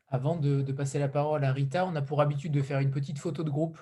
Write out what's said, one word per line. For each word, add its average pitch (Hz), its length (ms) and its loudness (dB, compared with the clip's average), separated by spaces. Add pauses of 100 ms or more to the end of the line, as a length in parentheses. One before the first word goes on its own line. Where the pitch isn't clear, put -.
Avant 139 280 0
de, 139 260 2
de 139 100 -2
passer 139 260 -2
la 143 100 0
parole 147 360 0
à 131 80 4
Rita, 139 340 0
on 180 100 -4
a 143 40 0
pour 143 220 0
habitude 147 300 0
de 143 100 2
faire 139 180 -2
une 139 100 4
petite 139 280 -4
photo 170 240 -4
de 156 80 -2
groupe. 160 320 -2